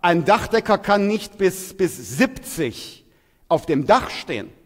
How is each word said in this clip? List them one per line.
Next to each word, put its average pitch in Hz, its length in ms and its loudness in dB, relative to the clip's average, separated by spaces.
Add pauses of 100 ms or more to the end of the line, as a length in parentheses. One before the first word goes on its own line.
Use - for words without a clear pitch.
ein 170 240 2
Dachdecker 202 520 2
kann 202 300 2
nicht 214 300 -4
bis, 185 360 -2
bis 147 440 -4
siebzig - 880 -4 (420)
auf 160 180 0
dem 143 220 0
Dach 240 220 4
stehen - 400 -10 (160)